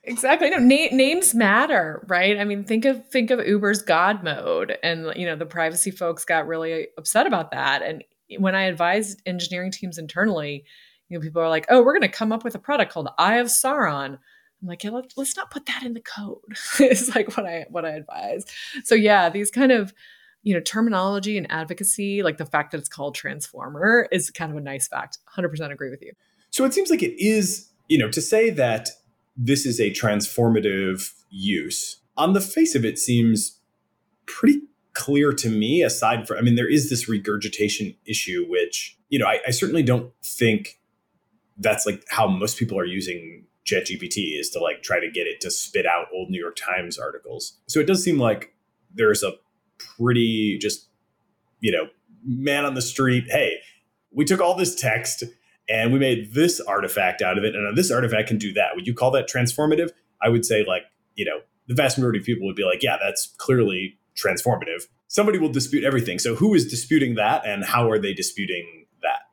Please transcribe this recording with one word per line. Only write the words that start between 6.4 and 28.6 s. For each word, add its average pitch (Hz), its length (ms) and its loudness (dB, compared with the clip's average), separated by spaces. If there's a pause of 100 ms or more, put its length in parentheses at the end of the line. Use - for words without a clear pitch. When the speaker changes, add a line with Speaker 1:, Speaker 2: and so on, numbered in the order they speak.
Speaker 1:
really 165 400 -4 (100)
upset 233 300 2
about 180 240 -2
that. 135 320 0
And - 220 -8 (340)
when 190 160 2
I 190 80 0
advised 185 640 0
engineering 180 440 -6
teams 180 280 -10
internally, 156 680 -4 (460)
you 175 80 -8
know, 156 40 -6
people 160 200 -2
are 165 60 2
like, 160 200 0
"Oh, 254 140 8
we're 254 100 6
gonna 277 160 4
come 220 240 -2
up 226 100 -4
with 240 120 -6
a 202 40 -10
product - 340 0
called 151 160 -6 (100)
Eye 190 180 4
of 240 120 0
Sauron." 151 680 0 (440)
I'm 185 60 -10
like, 175 160 -12
"Yeah, 208 60 -6
let's, 254 260 -10
let's 277 200 -6
not 381 140 -10
put 285 160 -12
that - 160 -6
in 240 120 -6
the 233 60 -10
code." - 380 -12 (220)
<laughs> - 180 -6
It's, 254 360 4
like, 214 220 -2
what 214 80 -4
I, 170 240 -8
what 170 160 -6
I 160 60 -6
advise. 160 540 -10 (400)
So - 100 4
yeah, 208 340 6
these 202 220 -2
kind 262 220 4
of, 214 200 2 (500)
you 208 120 2
know, 170 60 2
terminology 202 760 -2
and 185 140 -6
advocacy, 196 720 -4
like, 156 160 0
the 156 80 -6
fact 147 240 -2
that - 80 -8
it's - 100 -10
called 143 280 -8
transformer 147 960 -2
is 180 180 -2
kind 160 220 -8
of 151 40 -8
a 151 40 -8
nice 135 260 -6
fact. - 400 -10
Hundred 175 220 -4
percent 151 240 -8
agree 139 180 -10
with 131 120 -16
you. - 100 -18 (380)
Speaker 2:
So - 140 2
it 359 100 2
seems 392 160 0
like 320 120 4
it - 180 -4
is, 208 480 0 (200)
you 156 100 6
know, 110 120 2
to 156 100 -2
say 220 300 2
that 120 400 0 (460)